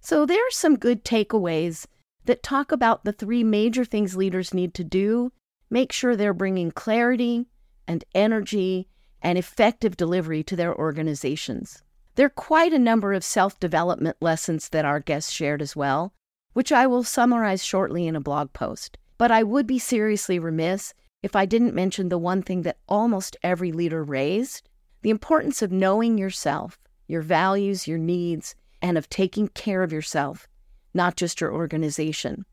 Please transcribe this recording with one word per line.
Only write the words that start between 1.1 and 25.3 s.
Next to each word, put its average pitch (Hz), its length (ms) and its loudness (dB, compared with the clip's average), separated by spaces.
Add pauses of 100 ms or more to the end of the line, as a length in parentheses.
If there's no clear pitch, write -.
that 247 180 0
talk 277 280 -2
about 240 340 2
the 202 80 -2
three 233 300 0
major 220 420 2
things 202 300 -2
leaders 185 380 -2
need 180 220 -2
to 180 80 -6
do. 214 480 0 (380)
Make 254 240 0
sure 247 220 0
they're 202 180 0
bringing 180 380 -2
clarity 240 760 0 (400)
and 165 160 -4 (100)
energy 196 760 0 (320)
and 175 160 2
effective 208 580 2
delivery 160 480 -2
to 180 140 -6
their 170 180 0
organizations. 151 1040 -4 (340)
There 269 100 6
are 277 40 2
quite 330 440 2
a 311 40 4
number 226 360 4
of 190 100 -2
self-development 175 960 0
lessons 160 500 -2
that 156 140 0
our 147 160 0
guests 147 320 -4
shared 147 300 -2
as 143 160 -8
well, 143 360 -2 (380)
which 254 220 0
I 254 120 6
will 247 200 2
summarize 233 580 2
shortly 180 420 -2
in 160 120 -2
a 147 40 -4
blog 143 300 -4
post. - 460 -8 (200)
But 233 140 4
I 226 120 6
would 226 220 2
be 247 140 -2
seriously 214 580 0
remiss 165 560 -2 (300)
if 202 140 -2
I 196 80 4
didn't 226 280 2
mention 185 360 -2
the 175 80 0
one 180 240 0
thing 180 220 -4
that - 160 -4 (100)
almost 208 520 0
every 175 300 -2
leader 160 320 -2
raised, 147 640 -2 (360)
the 214 60 2
importance 285 520 0